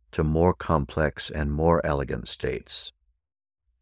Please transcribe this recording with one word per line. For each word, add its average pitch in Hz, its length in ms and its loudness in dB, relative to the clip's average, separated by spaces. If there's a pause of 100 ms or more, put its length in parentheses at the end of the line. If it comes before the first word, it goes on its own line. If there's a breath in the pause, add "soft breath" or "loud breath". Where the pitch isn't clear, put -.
(120)
to 80 100 -2
more 80 320 4
complex - 760 -2
and 76 220 -2
more 82 320 2
elegant 67 440 -2
states. - 640 -6 (880)